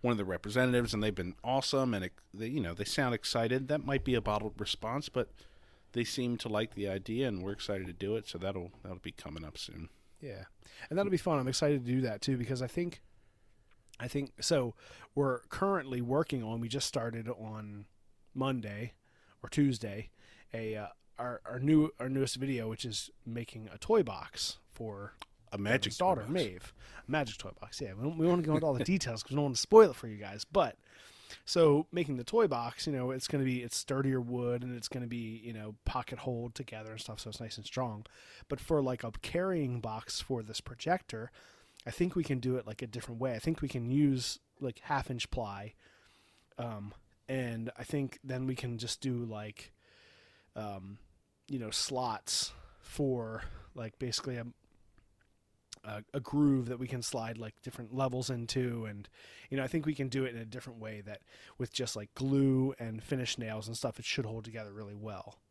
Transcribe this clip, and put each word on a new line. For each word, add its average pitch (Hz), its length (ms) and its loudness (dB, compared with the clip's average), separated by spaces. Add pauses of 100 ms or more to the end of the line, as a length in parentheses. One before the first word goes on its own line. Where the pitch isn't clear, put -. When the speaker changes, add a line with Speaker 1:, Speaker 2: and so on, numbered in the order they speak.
Speaker 1:
one 120 100 4
of 110 60 4
the 101 80 2
representatives, 117 680 4
and 107 100 2
they've 107 100 4
been 90 300 -4
awesome, 131 500 2
and 92 120 0
it, 90 80 -8 (200)
they, 110 140 -6
you 143 120 -2
know, 85 140 -2
they 101 120 -4
sound 127 280 2
excited. 123 540 2
That 147 180 0
might 139 180 2
be 127 120 4
a 110 60 4
bottled 107 380 0
response, 113 500 -2
but 120 200 0 (640)
they 117 100 2
seem 120 340 0
to 113 120 -6
like 107 260 0
the 101 120 -2
idea, 113 400 0
and 95 160 -2
we're 98 80 -2
excited 98 360 -4
to 87 60 -10
do 101 220 -2
it, 101 120 -4
so - 100 -10
that'll, 92 340 -4 (120)
that'll 92 160 -10
be - 120 -8
coming 78 320 -10
up 78 140 -12
soon. - 320 -12 (300)
Speaker 2:
Yeah. 98 260 -12 (440)
And 156 80 0
that'll 196 140 4
be 180 60 4
fun. 160 220 4
I'm 127 80 2
excited 135 380 4
to 123 60 0
do 131 100 6
that, 110 200 0
too, 135 160 2
because 123 240 -2
I 127 60 -2
think, 175 340 -2 (1000)
I 123 80 -4
think, 139 240 -4 (100)
so 127 340 2 (400)
we're 135 240 2 (100)
currently 139 520 0
working 131 420 2
on, 117 180 -2
we 117 80 -4
just 135 180 -2
started 113 400 -2
on 107 580 -8 (480)
Monday 120 600 -2 (500)
or - 60 -12
Tuesday, 113 640 2 (420)
a, 110 220 -4
uh, 104 120 -6 (320)
our, 123 260 -4
our 123 140 -6
new, 151 400 6
our 127 100 -2
newest 135 280 2
video, 127 320 -2
which 110 160 -6
is 107 240 -4 (160)
making 113 480 -8
a - 40 -14
toy 220 260 6
box - 540 -4 (140)
for 104 420 -8 (380)
Speaker 1:
A 107 60 -6
magic 104 340 2
Speaker 2:
Devin's - 60 -6
Speaker 1:
toy 185 80 2
Speaker 2:
daughter, 180 160 4
Speaker 1:
box. 117 100 -6
Speaker 2:
Maeve. 110 420 -2 (340)
A 127 40 -4
magic 135 260 0
toy 95 220 -10
box, - 220 -12
yeah. 98 120 -6
We 110 100 -6
don't, 160 140 -2
we 160 80 4
don't 175 80 8
wanna 175 100 6
go 151 120 4
into 156 100 2
all 143 80 4
the 120 60 0
<laughs> - 40 0
details 131 400 0
'cause - 80 -10
we 135 40 -2
don't 147 100 4
wanna 131 100 0
spoil 208 360 12
it - 40 -6
for 120 120 -10
you 107 100 -8
guys, 101 280 -8
but, 151 320 2 (680)
so 156 480 8
making 147 240 0
the 120 80 -4
toy 220 220 4
box, 120 400 -2
you 147 60 0
know, 127 180 0
it's 131 160 -4
gonna 139 180 2
be, 123 180 0
it's - 140 -6
sturdier 135 420 2
wood, 123 440 0
and 123 120 -6
it's 117 140 -8
gonna 123 180 -6
be, 113 360 -6
you 117 100 -10
know, 107 220 -8 (100)
pocket - 340 -2
hold 120 360 -4
together 110 360 -10
and 110 80 -12
stuff, 110 220 -10
so 113 80 -8
it's 107 100 -10
nice 113 180 -8
and 107 80 -12
strong. 113 400 -4 (440)
But 139 100 -4
for, 151 220 4
like, 127 220 0
a 113 80 -4 (100)
carrying 160 580 0
box 110 400 -6
for 120 240 -2
this 110 160 -8
projector, 120 720 -4 (540)
I - 60 -6
think 175 240 2
we 170 80 4
can 131 160 2
do 127 180 2
it, 113 100 -6
like, 107 140 -10
a 123 60 -6
different 117 340 -8
way. 131 120 0
I 110 60 -4
think 160 220 0
we 139 80 -2
can 120 220 -2
use, 139 480 4 (200)
like, 127 200 -6
half-inch 127 520 -2
ply, 101 420 -4 (840)
um, 107 360 -6 (360)
and 117 480 -2
I 147 80 -10
think 139 380 -2
then 131 220 -4
we 131 100 0
can 120 220 -4
just 120 220 -6
do, 123 240 0
like, 107 480 -10 (840)
um, 101 400 -8 (500)
you 135 120 -4
know, 110 120 -4
slots - 800 -2 (300)
for, 120 600 -2 (300)
like, 113 260 -10
basically 123 360 -4
a, 120 100 -6 (1400)
a, 107 200 -8 (100)
a 143 60 -2
groove 135 480 4
that 123 100 -4
we 127 100 -4
can 127 140 -4
slide, 113 380 -4
like, 110 240 -10
different 117 320 -10
levels 127 340 0
into, 120 560 0
and, 104 240 -10 (400)
you 135 80 -2
know, 135 60 0
I 131 40 -2
think 151 180 0
we 151 100 2
can 135 140 -2
do 131 160 0
it 117 100 -6
in 117 60 -8
a 113 40 -8
different 117 340 -12
way 107 220 -8
that 101 200 -12 (360)
with 123 160 -4
just, - 220 -2
like, 104 180 -10
glue 135 640 6
and 113 220 -6
finish 127 360 -2
nails 110 300 -6
and 113 80 -6
stuff, 117 220 -4
it 117 80 -12
should 131 200 0
hold 110 200 -6
together 110 280 -10
really 104 220 -10
well. 104 440 -10 (120)